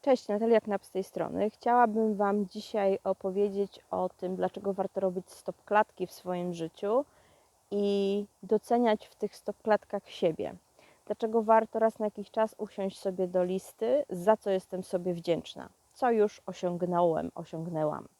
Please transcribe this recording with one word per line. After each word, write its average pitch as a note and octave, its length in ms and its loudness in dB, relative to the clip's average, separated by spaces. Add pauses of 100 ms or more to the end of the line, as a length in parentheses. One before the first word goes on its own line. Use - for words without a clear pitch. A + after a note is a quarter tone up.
Cześć, B3+ 220 2
Natalia A3 340 4
Knap G3+ 240 -4
z - 60 -20
tej F#3+ 120 -4
strony. F#3 460 -2
Chciałabym A3 680 2
Wam G3+ 320 0
dzisiaj G3 560 -2
opowiedzieć G3 760 -2 (120)
o F#3 180 -2
tym, F#3 260 -6
dlaczego F#3+ 380 -4
warto F#3+ 280 -4
robić F#3 300 -2
stop - 240 -10 (100)
klatki G#3 420 0
w - 40 -16
swoim F3+ 420 -6
życiu G3+ 520 -2 (680)
i G3+ 540 0 (180)
doceniać A3 640 0
w - 80 -20
tych - 200 -8
stop - 260 -10
klatkach - 480 -2
siebie. - 460 -2 (500)
Dlaczego A3 360 -2
warto A3 380 4
raz A3 200 2
na A3 60 -2
jakiś G#3 260 -6
czas A3 260 -2
usiąść G3 420 -6
sobie F#3 280 -2
do F3+ 160 2
listy, A3 680 -2
za F#3+ 280 2
co - 120 -6
jestem F#3 340 -2
sobie F3+ 300 -2
wdzięczna, - 560 -4 (240)
co B3 180 0
już G#3 340 2
osiągnąłem, F3 880 0
osiągnęłam. D#3+ 720 -4 (120)